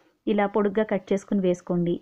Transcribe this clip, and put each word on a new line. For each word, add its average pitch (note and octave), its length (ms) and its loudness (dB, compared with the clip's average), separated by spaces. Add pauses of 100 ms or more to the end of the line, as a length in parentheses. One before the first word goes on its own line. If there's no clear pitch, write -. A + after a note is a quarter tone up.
(280)
ఇలా G#3 200 2
పొడుగ్గా G#3 360 0
కట్ G3 240 -4
చేసుకుని G3 340 -2
వేసుకోండి. F3+ 600 0